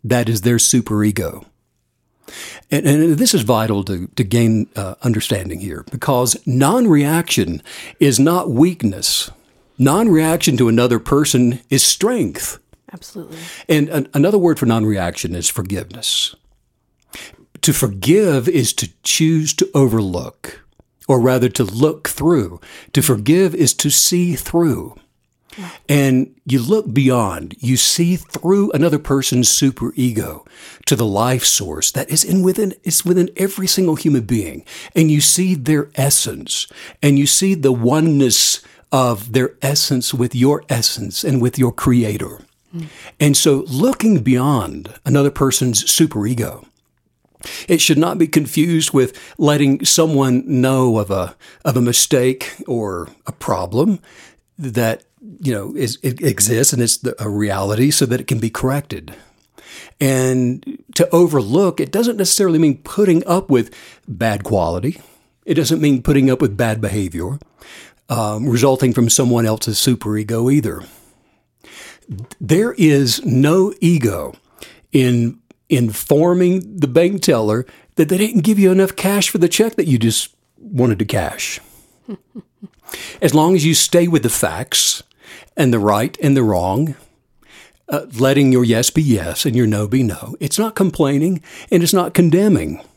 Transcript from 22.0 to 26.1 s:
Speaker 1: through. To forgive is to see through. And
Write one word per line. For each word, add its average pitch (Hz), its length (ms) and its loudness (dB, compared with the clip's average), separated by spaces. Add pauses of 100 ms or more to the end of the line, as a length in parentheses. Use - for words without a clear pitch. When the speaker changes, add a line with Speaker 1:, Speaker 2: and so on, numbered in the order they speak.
Speaker 1:
through. 131 540 -2 (320)
To 135 80 4
forgive 147 520 2
is 127 220 0
to - 140 -2
see 175 460 0
through. 151 600 -2 (960)
And 135 440 2 (120)